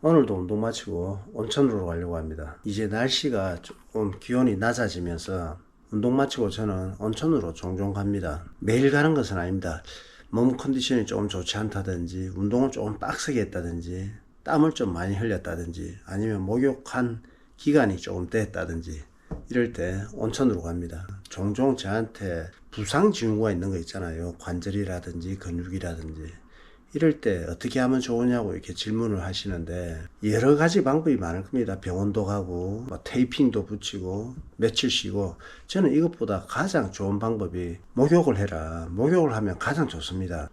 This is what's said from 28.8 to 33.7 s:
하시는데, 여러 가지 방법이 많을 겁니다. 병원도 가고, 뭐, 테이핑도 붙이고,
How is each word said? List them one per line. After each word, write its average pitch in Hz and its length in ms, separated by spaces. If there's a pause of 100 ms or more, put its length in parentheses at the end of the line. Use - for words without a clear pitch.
하시는데, 87 760 (260)
여러 113 280
가지 170 300
방법이 147 320
많을 92 260
겁니다. 98 380
병원도 98 440
가고, 95 640
뭐, 98 160
테이핑도 123 640
붙이고, 101 720 (220)